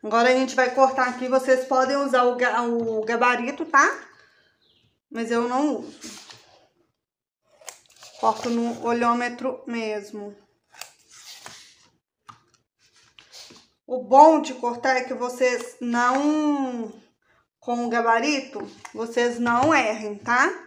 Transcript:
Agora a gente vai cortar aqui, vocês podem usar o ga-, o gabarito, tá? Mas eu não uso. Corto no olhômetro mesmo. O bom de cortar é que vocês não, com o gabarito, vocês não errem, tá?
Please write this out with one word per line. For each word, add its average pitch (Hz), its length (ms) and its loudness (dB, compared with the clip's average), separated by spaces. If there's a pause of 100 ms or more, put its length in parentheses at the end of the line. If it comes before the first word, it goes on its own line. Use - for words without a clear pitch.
Agora 233 220 2
a 254 40 4
gente 262 220 0
vai 247 180 2
cortar 262 360 2
aqui, 247 180 -6
vocês 254 380 2
podem 262 320 0
usar 262 260 2
o 247 140 2
ga-, 240 260 0
o 226 420 -2
gabarito, 240 600 0
tá? 311 280 4 (1160)
Mas 226 220 -6
eu 233 160 0
não 269 320 0
uso. - 180 -16 (2250)
Corto 220 280 -2
no 233 380 -4
olhômetro 240 800 -4
mesmo. 214 680 -10 (3500)
O 254 200 -6
bom 285 360 10
de 262 140 -8
cortar 240 420 -2
é 247 60 -2
que 247 100 -8
vocês 247 680 -4
não, 262 1120 0 (680)
com 240 260 -4
o 240 40 -4
gabarito, 233 720 -2 (340)
vocês 233 460 -2
não 240 340 2
errem, 214 420 -2
tá? 247 320 0 (180)